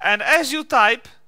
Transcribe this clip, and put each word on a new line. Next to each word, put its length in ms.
And 200
as 300
you 120
type 420